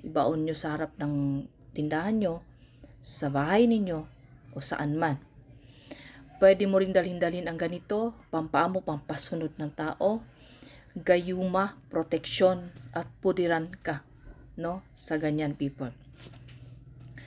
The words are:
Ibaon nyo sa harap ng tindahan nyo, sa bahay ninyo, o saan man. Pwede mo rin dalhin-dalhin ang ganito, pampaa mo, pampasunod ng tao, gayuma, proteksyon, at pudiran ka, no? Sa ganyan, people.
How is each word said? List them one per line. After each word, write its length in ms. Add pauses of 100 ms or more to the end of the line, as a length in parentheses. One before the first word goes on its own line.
Ibaon 400
nyo 80
sa 240
harap 240
ng 440 (280)
tindahan 480
nyo, 240 (560)
sa 320
bahay 320
ninyo, 400 (500)
o 80
saan 320
man. 240 (1200)
Pwede 240
mo 160
rin 160
dalhin-dalhin 520
ang 120
ganito, 560 (160)
pampaa 400
mo, 80
pampasunod 800
ng 160
tao, 480 (720)
gayuma, 800 (160)
proteksyon, 800 (240)
at 120 (120)
pudiran 480 (160)
ka, 200 (520)
no? 240 (160)
Sa 240
ganyan, 400
people. 320 (1400)